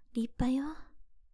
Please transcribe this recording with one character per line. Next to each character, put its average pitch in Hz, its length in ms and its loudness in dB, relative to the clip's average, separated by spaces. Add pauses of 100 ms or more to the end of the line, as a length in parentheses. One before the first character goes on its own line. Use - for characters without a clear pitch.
(120)
立 233 260 -2
派 254 160 4
よ。 285 220 0 (580)